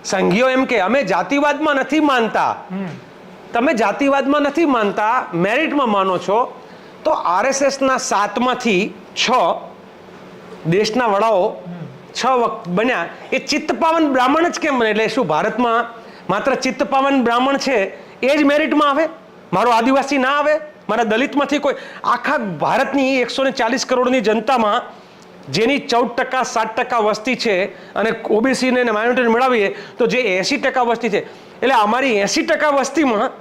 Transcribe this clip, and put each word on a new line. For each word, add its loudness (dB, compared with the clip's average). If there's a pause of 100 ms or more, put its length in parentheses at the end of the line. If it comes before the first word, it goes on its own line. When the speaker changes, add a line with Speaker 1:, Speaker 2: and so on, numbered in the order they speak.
Speaker 1:
સંઘીઓ 2
એમ 2
કે, 0
"અમે 2
જાતિવાદમાં 0
નથી 0
માનતા." 0 (160)
Speaker 2:
હમ. -8 (680)
Speaker 1:
તમે 2
જાતિવાદમાં 2
નથી 0
માનતા, 0
મેરિટમાં 0
માનો 2
છો, -2 (420)
તો 2
આર 0
એસ 0
એસના 0
સાતમાંથી 0 (220)
છ 0 (1400)
દેશના 0
વડાઓ 2
Speaker 2:
હમ. -12 (300)
Speaker 1:
છ -4
વખત 0
બન્યા, 0 (260)
એ 0
ચિત્તપાવન 0
બ્રાહ્મણ 2
જ -6
કેમ 0
બને? 2
એટલે 0
શું 0
ભારતમાં 0 (440)
માત્ર 0
ચિત્તપાવન 0
બ્રાહ્મણ 2
છે 0 (320)
એ 2
જ 2
મેરિટમાં 4
આવે? 2 (440)
મારો 2
આદિવાસી 2
ના 2
આવે? 2 (300)
મારા 2
દલિતમાંથી 0
કોઈ? 0 (300)
આખા 0
ભારતની 0
એકસો -2
ને 2
ચાલીસ -2
કરોડની 2
જનતામાં 2 (680)
જેની 2
ચૌદ 0
ટકા, -2
સાત -2
ટકા -2
વસ્તી 0
છે 0 (280)
અને 0 (180)
ઓબીસી 2
ને 2
માઇનોરિટી 0
મેળવીએ 2 (220)
તો 2
જે 0
એંસી 0
ટકા 0
વસ્તી 0
છે, 0 (420)
એટલે 2
અમારી 2
એંસી 0
ટકા 0
વસ્તીમાં 0 (120)